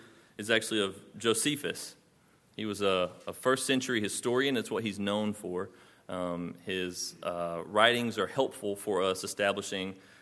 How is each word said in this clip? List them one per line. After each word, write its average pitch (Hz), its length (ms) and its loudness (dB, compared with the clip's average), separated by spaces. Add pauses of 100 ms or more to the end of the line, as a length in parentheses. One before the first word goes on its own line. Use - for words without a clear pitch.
(380)
is 107 120 -2
actually 113 300 2
of 95 160 0 (220)
Josephus. 113 760 0 (640)
He 107 60 -6
was 101 160 -4
a, 92 300 4 (160)
a 87 80 -8
first 131 320 0
century 127 340 2
historian. 123 540 0
That's 110 160 -2
what 107 120 0
he's 101 160 -4
known 104 360 0
for. 90 340 -6 (400)
Um, 87 460 -4 (100)
his, 92 580 -4
uh, 85 440 -4
writings 113 500 4
are 95 100 2
helpful 104 500 -2
for 95 260 0
us 95 220 2
establishing 98 720 0 (280)